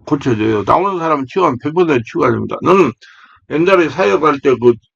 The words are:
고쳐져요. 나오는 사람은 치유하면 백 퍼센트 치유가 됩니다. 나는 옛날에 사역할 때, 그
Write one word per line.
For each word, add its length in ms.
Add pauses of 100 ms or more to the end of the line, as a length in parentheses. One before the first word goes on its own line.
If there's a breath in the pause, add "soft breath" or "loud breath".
고쳐져요. 580
나오는 360
사람은 320
치유하면 320
백 100
퍼센트 280 (100)
치유가 200
됩니다. 320
나는 280 (600 soft breath)
옛날에 380
사역할 520
때, 180
그 140 (220)